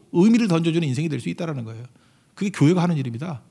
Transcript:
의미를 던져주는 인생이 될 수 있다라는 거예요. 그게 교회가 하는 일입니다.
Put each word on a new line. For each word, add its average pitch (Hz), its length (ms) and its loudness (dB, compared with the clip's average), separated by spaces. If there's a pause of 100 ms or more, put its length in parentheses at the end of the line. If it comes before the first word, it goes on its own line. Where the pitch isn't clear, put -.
(120)
의미를 226 340 4
던져주는 165 400 0
인생이 143 220 -2
될 139 100 -6
수 170 100 -8
있다라는 165 360 -8
거예요. 113 180 -14 (540)
그게 196 160 -4
교회가 170 280 4
하는 175 160 0
일입니다. 131 540 -6